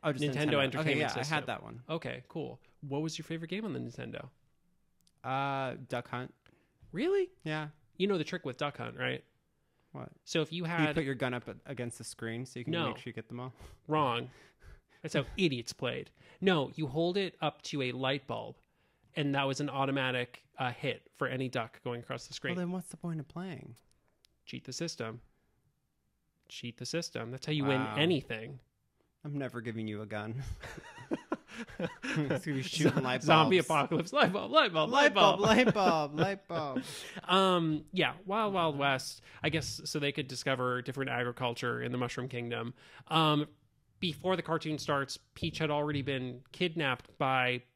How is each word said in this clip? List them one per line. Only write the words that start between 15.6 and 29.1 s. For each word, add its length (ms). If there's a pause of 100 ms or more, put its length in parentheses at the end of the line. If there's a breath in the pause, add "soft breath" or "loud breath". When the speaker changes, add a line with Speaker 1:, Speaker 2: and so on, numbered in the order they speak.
Speaker 2:
played. 400 (300 loud breath)
No, 340
you 120
hold 280
it 260
up 220
to 200
a 100
light 340
bulb, 300 (580)
and 200
that 120
was 140
an 80
automatic, 760 (140)
uh, 140
hit 460
for 100
any 220
duck 340
going 180
across 260
the 60
screen. 220
Speaker 1:
Well, 100
then 80
what's 160
the 80
point 240
of 80
playing? 460 (680)
Speaker 2:
Cheat 200
the 80
system. 480 (1300)
Cheat 280
the 80
system. 460
That's 140
how 80
you 120
win 160
Speaker 1:
Wow. 160
Speaker 2:
anything. 640 (640)